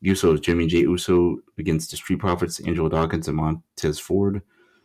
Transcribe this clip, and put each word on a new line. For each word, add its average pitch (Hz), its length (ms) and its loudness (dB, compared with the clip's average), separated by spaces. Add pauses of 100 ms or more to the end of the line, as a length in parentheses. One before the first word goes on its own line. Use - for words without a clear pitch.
Usos, 85 380 2
Jimmy 85 240 0
J 85 120 2
Uso 87 600 2 (180)
against 80 360 -2
the - 40 -12
Street - 220 -4
Profits, 87 400 -2
Angelo 85 300 -2
Dawkins 80 400 -2
and 76 80 -2
Montez 78 640 -4
Ford. 98 420 -2 (420)